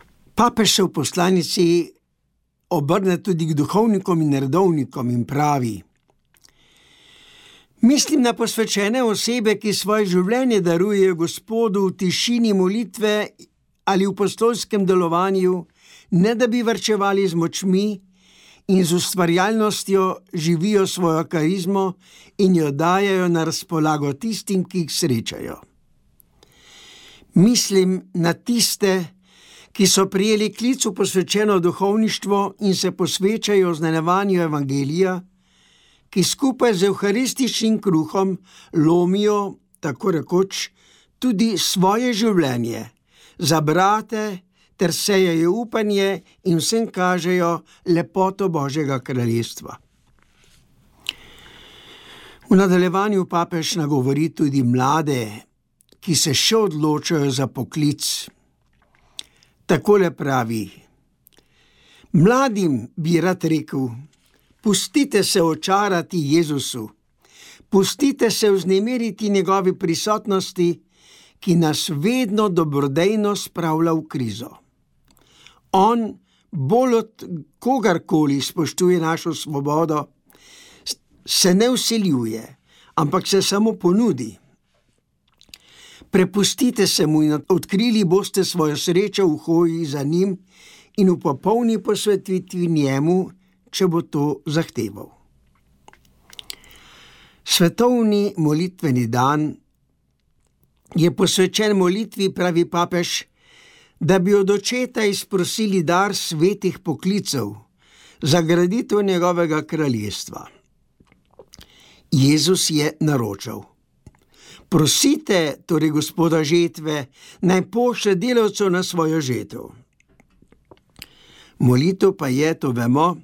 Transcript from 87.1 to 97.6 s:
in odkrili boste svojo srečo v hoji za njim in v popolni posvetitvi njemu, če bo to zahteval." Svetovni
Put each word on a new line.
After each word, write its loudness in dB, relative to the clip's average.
in 2
odkrili 0
boste 0
svojo -2
srečo 0
v 2
hoji 0
za -6
njim 0
in 4
v 2
popolni 0
posvetitvi -2
njemu, 0
če 0
bo 0
to -4
zahteval." -6
Svetovni 2